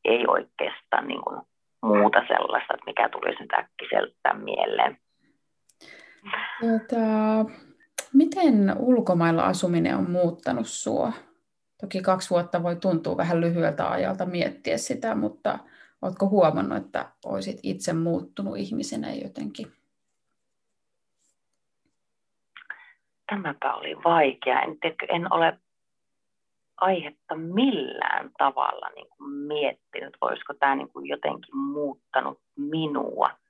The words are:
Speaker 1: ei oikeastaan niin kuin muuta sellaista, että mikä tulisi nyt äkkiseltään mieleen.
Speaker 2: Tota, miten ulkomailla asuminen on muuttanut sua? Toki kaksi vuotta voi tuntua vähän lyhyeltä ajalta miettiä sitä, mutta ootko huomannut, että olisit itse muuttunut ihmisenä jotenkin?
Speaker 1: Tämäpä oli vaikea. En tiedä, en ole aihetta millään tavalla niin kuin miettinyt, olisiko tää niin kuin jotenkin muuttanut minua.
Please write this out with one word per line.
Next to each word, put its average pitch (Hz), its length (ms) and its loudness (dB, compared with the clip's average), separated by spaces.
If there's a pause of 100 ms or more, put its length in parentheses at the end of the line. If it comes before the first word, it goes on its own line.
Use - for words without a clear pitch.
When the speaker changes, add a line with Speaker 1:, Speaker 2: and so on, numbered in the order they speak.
Speaker 1:
ei 117 240 2
oikeastaan - 800 -2
niin 50 140 -8
kuin - 180 -8 (420)
muuta 104 460 6
sellaista, - 460 0
että - 120 -10
mikä - 220 0
tulisi - 320 -6
nyt - 120 -10
äkkiseltään - 880 -2
mieleen. 52 580 0 (1600)
Speaker 2:
Tota, 226 360 0 (1160)
miten 277 680 6
ulkomailla 180 640 4
asuminen 170 540 2
on 175 140 0
muuttanut 175 560 0
sua? - 460 -2 (680)
Toki 190 220 -6
kaksi 185 280 0
vuotta 175 320 0
voi 175 140 0
tuntua 165 400 0
vähän 170 240 2
lyhyeltä 170 500 0
ajalta 185 360 -2
miettiä - 520 -2
sitä, - 360 -4
mutta - 440 -2 (440)
ootko 190 260 0
huomannut, 185 500 4
että - 300 -8 (160)
olisit 196 380 -6
itse 180 300 -4
muuttunut 170 640 -4
ihmisenä - 560 -6
jotenkin? - 540 -10 (3750)
Speaker 1:
Tämäpä 156 440 -4
oli - 300 -8
vaikea. 147 560 4
En 156 200 -6
tiedä, 160 160 -4 (120)
en 170 240 0
ole 165 260 2 (1160)
aihetta 165 580 -2
millään 175 1040 0
tavalla - 560 0
niin - 140 -20
kuin 143 220 -16
miettinyt, 143 920 -6
olisiko - 340 -4
tää 139 200 2
niin - 140 -6
kuin 139 180 -12
jotenkin 143 500 -6
muuttanut 139 840 -4 (160)
minua. 147 760 -2 (180)